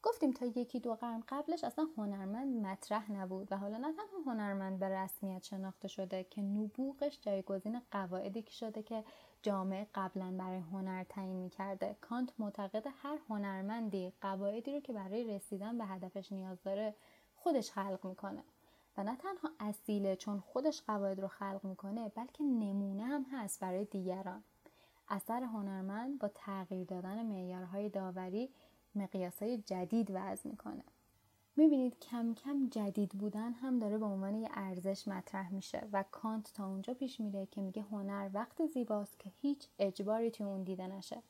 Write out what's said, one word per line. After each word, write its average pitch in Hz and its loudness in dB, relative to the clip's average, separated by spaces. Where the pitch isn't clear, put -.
گفتیم 320 4
تا 247 0
یکی 240 -2
دو 233 0
قرن 226 -4
قبلش 311 -2
اصلاً 311 0
هنرمند 208 0
مطرح 208 0
نبود 190 -2
و 196 0
حالا 202 -2
نه 277 0
تنها 381 -2
هنرمند 196 0
به 196 2
رسمیت 190 -2
شناخته 190 -6
شده 190 -2
که 208 -4
نبوغش 254 0
جایگزین 202 0
قواعدی 196 -2
که - -14
شده 220 -4
که 220 -4
جامعه 196 2
قبلاً 185 0
برای 185 -2
هنر 185 -2
تعیین 190 -4
می‌کرده. 190 -2
کانت 247 -2
معتقد 208 -2
هر 294 -2
هنرمندی 196 0
قواعدی 202 0
رو 285 0
که 285 -6
برای 208 -2
رسیدن 208 -2
به 226 0
هدفش 190 -6
نیاز 190 -4
داره 208 2
خودش 277 4
خلق 196 -2
می‌کنه 196 -6
و 202 0
نه 233 0
تنها 349 -2
اصیله 208 2
چون 202 -2
خودش 294 2
قواعد 196 2
رو 196 0
خلق 196 -4
می‌کنه، 196 -4
بلکه 247 -4
نمونه 202 4
هم 269 2
هست 226 -2
برای 185 2
دیگران. 196 -2
اثر 226 0
هنرمند 208 -2
با 208 0
تغییر 185 -4
دادن 185 -2
معیارهای 185 -2
داوری 185 -2
مقیاسهای 196 0
جدید 202 2
وضع 190 -2
می‌کنه. - -8
می‌بینید 285 10
کم 233 0
کم 277 2
جدید 202 2
بودن 208 0
هم 247 2
داره 214 4
به 214 2
عنوان 196 2
یه 220 0
ارزش 190 0
مطرح 190 -2
می‌شه 196 -2
و 196 4
کانت 220 -2
تا 196 -4
اونجا 190 -2
پیش 254 -2
میره 196 0
که - -6
میگه 196 -2
هنر 202 -2
وقتی 254 2
زیباست 220 0
که 196 -10
هیچ 277 2
اجباری 208 4
توی 214 -2
اون 196 0
دیده 185 -2
نشه. 196 -8